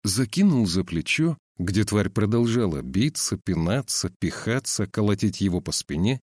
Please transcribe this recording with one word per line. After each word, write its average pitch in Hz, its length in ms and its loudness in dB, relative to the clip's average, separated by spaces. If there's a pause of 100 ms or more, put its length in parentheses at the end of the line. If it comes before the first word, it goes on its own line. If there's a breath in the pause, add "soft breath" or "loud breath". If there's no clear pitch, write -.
Закинул 127 600 2
за 90 180 0
плечо, 147 540 -2 (220)
где 92 240 0
тварь 101 260 0
продолжала 110 720 0
биться, 110 560 -2
пинаться, 92 720 -2 (100)
пихаться, - 680 -2
колотить 104 540 0
его 90 200 0
по - 100 -8
спине 101 580 -2